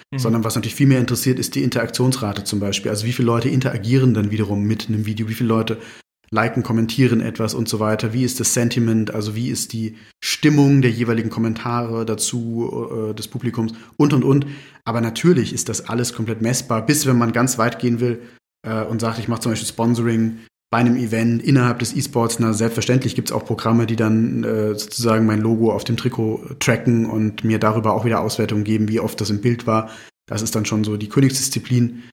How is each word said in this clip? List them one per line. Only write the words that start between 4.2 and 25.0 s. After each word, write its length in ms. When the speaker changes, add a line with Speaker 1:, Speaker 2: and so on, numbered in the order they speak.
Speaker 2:
wiederum 340
mit 240
einem 160
Video, 240
wie 60
viele 160
Leute 260
liken, 320
kommentieren 580
etwas 320
und 160
so 100
weiter. 360
Wie 100
ist 160
das 140
Sentiment, 580
also 240
wie 140
ist 240
die 220
Stimmung 560
der 120
jeweiligen 360
Kommentare 800
dazu, 1040
äh, 40
des 140
Publikums 440
und, 160
und, 100
und. 220
Aber 180
natürlich 500
ist 160
das 220
alles 240
komplett 260
messbar, 460
bis 180
wenn 140
man 140
ganz 260
weit 220
gehen 200
will, 220
äh, 180
und 160
sagt, 180
ich 100
mach 120
zum 120
Beispiel 160
Sponsoring 680
bei 60
einem 160
Event 480
innerhalb 380
des 160
E-Sports. 420
Na, 140
selbstverständlich 640
gibt's 160
auch 120
Programme, 420
die 100
dann, 480
äh, 320
sozusagen 500